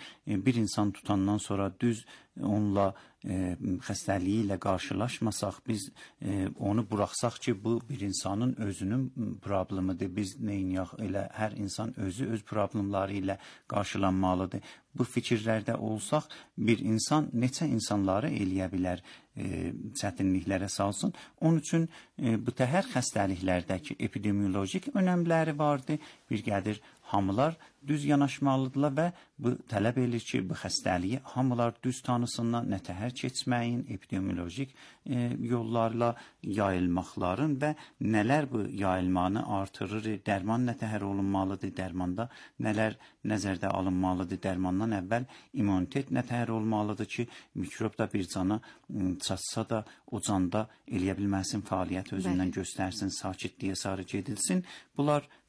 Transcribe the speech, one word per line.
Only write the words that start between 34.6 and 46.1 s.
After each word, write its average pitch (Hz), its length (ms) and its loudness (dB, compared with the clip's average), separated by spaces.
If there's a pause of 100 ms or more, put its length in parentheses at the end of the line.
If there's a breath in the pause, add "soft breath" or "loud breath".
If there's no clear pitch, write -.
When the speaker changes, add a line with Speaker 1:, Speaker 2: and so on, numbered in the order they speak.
Speaker 1:
e, 123 340 0
yollarla 117 720 2 (280 loud breath)
yayılmaqların 95 1160 2
və 151 140 2 (260 loud breath)
nələr 117 500 4
bu 110 200 0
yayılmanı 92 720 2 (160)
artırır, 98 480 -6 (180)
dərman 107 460 0
nətəhər 107 340 -4
olunmalıdır, 98 720 0
dərmanda 92 520 -2 (320 loud breath)
nələr 110 360 0 (280 loud breath)
nəzərdə 98 440 0
alınmalıdır, 92 720 0
dərmandan 95 600 0
əvvəl 117 260 -2 (240 loud breath)
immunitet 101 580 0